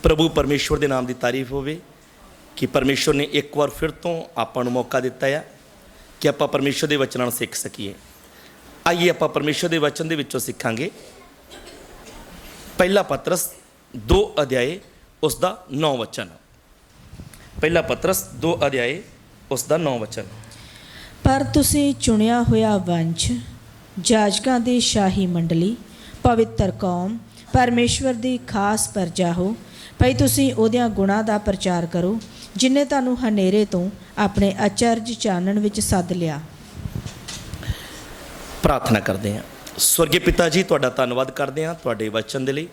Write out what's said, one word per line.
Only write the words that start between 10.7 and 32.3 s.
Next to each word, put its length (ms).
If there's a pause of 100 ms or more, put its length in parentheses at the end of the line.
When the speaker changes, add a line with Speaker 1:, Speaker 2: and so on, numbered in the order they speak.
Speaker 1:
ਪਹਿਲਾ 260
ਪਤਰਸ 460 (460)
ਦੋ 460
ਅਧਿਆਏ 380 (440)
ਉਸ 120
ਦਾ 360
ਨੌ 260
ਵਚਨ। 320 (1300)
ਪਹਿਲਾ 200
ਪਤਰਸ 420
ਦੋ 440
ਅਧਿਆਏ 340 (500)
ਉਸ 120
ਦਾ 140
ਨੌ 220
ਵਚਨ। 240 (1000)
Speaker 2:
"ਪਰ 200
ਤੁਸੀਂ 500
ਚੁਣਿਆ 480
ਹੋਇਆ 360
ਵੰਸ਼, 540 (680)
ਜਾਜਕਾਂ 600
ਦੀ 200
ਸ਼ਾਹੀ 480
ਮੰਡਲੀ, 500 (460)
ਪਵਿੱਤਰ 480
ਕੌਮ, 460 (360)
ਪਰਮੇਸ਼ਵਰ 600
ਦੀ 240
ਖਾਸ 520
ਪਰਜਾ 440
ਹੋ, 220 (440)
ਭਈ 140
ਤੁਸੀਂ 400
ਉਹਦਿਆਂ 360
ਗੁਣਾਂ 340
ਦਾ 140
ਪ੍ਰਚਾਰ 480
ਕਰੋ, 340 (360)